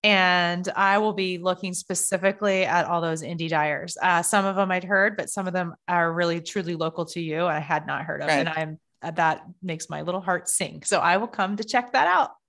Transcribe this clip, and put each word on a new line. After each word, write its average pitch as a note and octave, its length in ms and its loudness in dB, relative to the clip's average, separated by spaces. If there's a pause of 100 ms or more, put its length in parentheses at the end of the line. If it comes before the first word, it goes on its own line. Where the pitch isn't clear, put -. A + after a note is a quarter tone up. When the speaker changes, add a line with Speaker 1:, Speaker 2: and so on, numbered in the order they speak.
Speaker 1:
and F3+ 720 4
I G3 240 4
will G#3+ 140 0
be F#3 260 -2
looking F3+ 340 -2
specifically F#3+ 880 0
at E3+ 220 2
all E3+ 160 0
those D#3+ 200 -2
indie E3 280 -6
dyers. D3+ 520 -2
Uh, F3 200 4
some G3 240 2
of F#3+ 100 -2
them F#3+ 160 2
I'd F3+ 140 -2
heard, G3+ 320 2
but - 120 -6
some F#3+ 160 -6
of F3 80 -4
them F3+ 220 -4 (120)
are E3+ 240 2
really E3+ 300 0
truly E3+ 340 -4
local D#3+ 320 -2
to F3 140 -8
you. D#3+ 240 -2
I D3+ 140 0
had D3+ 260 -2
not D3 200 -4
heard D3+ 160 -6
of, D3 80 -2
Speaker 2:
Right. D3 100 4
Speaker 1:
and E3 100 0
I'm, D#3+ 300 -6 (240)
uh, E3 80 -6
that D#3+ 320 0 (180)
makes E3 280 -8
my D3+ 120 -8
little F3 200 -4
heart F3+ 260 -2
sing. - 380 -4
So G3 140 2
I F3 180 4
will A3+ 100 -2
come G3+ 300 -2
to A3 60 -6
check B3 280 0
that C#4 160 4
out. F4 240 4 (180)